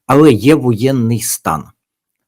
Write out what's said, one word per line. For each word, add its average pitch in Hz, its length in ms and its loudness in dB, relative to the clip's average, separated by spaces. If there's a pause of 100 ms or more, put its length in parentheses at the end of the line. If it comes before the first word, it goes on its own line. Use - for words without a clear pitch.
Але 147 240 4
є 117 240 2
воєнний 120 640 -2
стан. - 420 -8 (640)